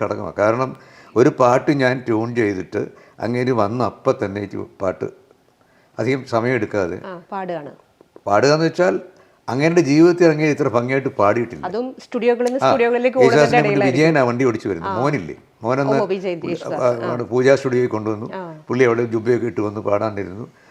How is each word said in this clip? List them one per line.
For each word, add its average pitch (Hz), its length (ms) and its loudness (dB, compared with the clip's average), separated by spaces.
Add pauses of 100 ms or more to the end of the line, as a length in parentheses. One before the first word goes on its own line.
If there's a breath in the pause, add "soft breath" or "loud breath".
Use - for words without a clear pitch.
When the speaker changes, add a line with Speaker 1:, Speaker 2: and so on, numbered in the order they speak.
Speaker 1:
ഘടകമാണ്. 101 340 -6
കാരണം 117 380 0 (400 loud breath)
ഒരു 131 240 6
പാട്ട് 127 320 4
ഞാൻ 131 360 0
ട്യൂൺ 117 280 -2
ചെയ്തിട്ട് 104 500 -2 (340 soft breath)
അങ്ങേര് 123 320 -2
വന്ന് 113 340 0
അപ്പം 120 300 -2 (100)
തന്നെ 101 160 -6
ഈ 101 60 -8 (340)
പാട്ട് 92 240 -4 (920 soft breath)
അധികം 123 260 -2
സമയമെടുക്കാതെ 107 800 -2
Speaker 2:
ആ, 180 160 -14 (100)
പാടുകയാണ്. 175 400 -10 (560)
Speaker 1:
പാടുക 110 260 4
എന്ന് 160 120 2
വെച്ചാൽ 175 340 0 (500 soft breath)
അങ്ങേരുടെ 160 320 2
ജീവിതത്തിൽ 165 440 6
അങ്ങേര് 151 260 2
ഇത്ര 139 160 0
ഭംഗിയായിട്ട് 123 420 0
പാടിയിട്ടില്ല. 113 560 0
Speaker 2:
അതും 240 380 -8
സ്റ്റുഡിയോകളിൽ 240 460 -2
നിന്ന് 254 140 -2
Speaker 1:
ആ, - 60 6
Speaker 2:
സ്റ്റുഡിയോകളിലേക്ക് 240 480 2
Speaker 1:
യേശുദാസിനെ - 220 6
Speaker 2:
ഓടുന്നതിൻ്റെ - 180 4
Speaker 1:
കൊണ്ട് - 100 4
Speaker 2:
ഇടയിലായിരിക്കും. 156 420 2
Speaker 1:
വിജയനാ 147 140 4
വണ്ടി 120 220 0
ഓടിച്ചു 113 220 0
വരുന്നത്. 90 240 -4
Speaker 2:
ആ. - 80 -4
Speaker 1:
മോനില്ലേ, 120 360 -4 (280)
മോനെന്ന് 135 380 0
Speaker 2:
ഓ, 202 40 0
വിജയ് 185 300 -6
Speaker 1:
പുള്ളി, 165 140 -10
Speaker 2:
യേശുദാസ്. 156 340 -6
Speaker 1:
ആ, 120 240 0
Speaker 2:
ആ. 117 40 -4
Speaker 1:
ആണ് 120 120 -6
പൂജാ 127 320 4
സ്റ്റുഡിയോയിൽ 123 320 0
കൊണ്ടുവന്നു. 110 460 -6
Speaker 2:
ആ. 170 340 -14
Speaker 1:
പുള്ളി 127 160 2
അവിടെ 117 200 2
ജുബ്ബയൊക്കെ 117 420 -2
ഇട്ട് 113 160 -4
വന്ന് 104 180 -4
പാടാനിരുന്നു. 101 680 -4 (240 soft breath)